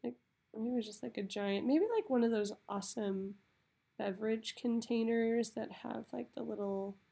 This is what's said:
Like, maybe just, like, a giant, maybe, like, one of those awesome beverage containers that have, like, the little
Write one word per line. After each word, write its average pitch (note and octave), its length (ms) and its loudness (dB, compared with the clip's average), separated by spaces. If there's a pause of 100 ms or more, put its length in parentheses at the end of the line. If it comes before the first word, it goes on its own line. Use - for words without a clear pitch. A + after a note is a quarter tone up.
Like, A#3+ 120 -4 (400)
maybe A#3 280 0
just, G#3 180 -10
like, A#3 160 -6
a G#3 60 -2
giant, D4 420 -2
maybe, D4 200 6 (100)
like, G#4+ 140 0
one B3 140 6
of A#3 80 6
those G#3 220 2 (160)
awesome G3 680 -2 (600)
beverage A3 580 -2
containers A#3 960 2
that - 200 -6
have, A3+ 420 -8
like, B3 220 -8
the - 80 -4
little G3+ 520 -2 (160)